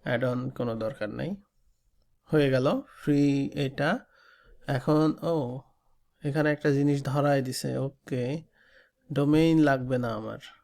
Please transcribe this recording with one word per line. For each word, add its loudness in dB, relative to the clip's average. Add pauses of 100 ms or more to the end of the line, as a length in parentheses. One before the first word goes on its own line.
add 0
on -6
কোনো -6
দরকার -6
নাই। -6 (880)
হয়ে 2
গেল 2
ফ্রি 0
এটা। -2 (640)
এখন, 2
ও, -2 (640)
এখানে 0
একটা 0
জিনিস 2
ধরায় 2
দিছে। -6
ওকে, -6 (680)
ডোমেইন 4
লাগবে 2
না -2
আমার -8 (240)